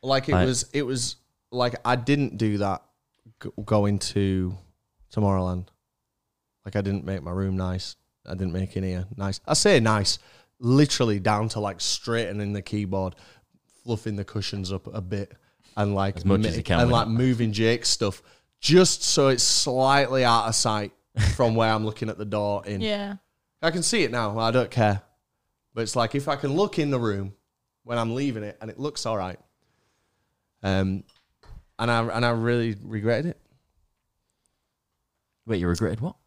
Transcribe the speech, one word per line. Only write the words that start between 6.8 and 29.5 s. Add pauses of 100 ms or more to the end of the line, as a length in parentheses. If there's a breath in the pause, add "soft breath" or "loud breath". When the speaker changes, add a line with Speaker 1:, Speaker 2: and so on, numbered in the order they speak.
Speaker 1:
didn't
make
my
room
nice. (300)
I
didn't
make
in
here (100)
nice.
I
say
nice, (420 soft breath)
literally
down
to,
like,
straightening
the
keyboard, (680 soft breath)
fluffing
the
cushions
up
a
bit, (440 soft breath)
and,
like,
Speaker 2:
As
much
Speaker 1:
ma-,
Speaker 2:
as
you
can
Speaker 1:
and,
Speaker 2:
with
Speaker 1:
like,
Speaker 2:
it.
Speaker 1:
moving
Jake's
stuff (400 soft breath)
just
so
it's
slightly
out
of
sight (220)
Speaker 2:
<laughs>
Speaker 1:
from
where
I'm
looking
at
the
door
in.
Speaker 3:
Yeah. (460)
Speaker 1:
I
can
see
it
now.
I
don't
care. (720)
But
it's
like,
if
I
can
look
in
the
room (500)
when
I'm
leaving
it
and
it
looks
all
right, (1200)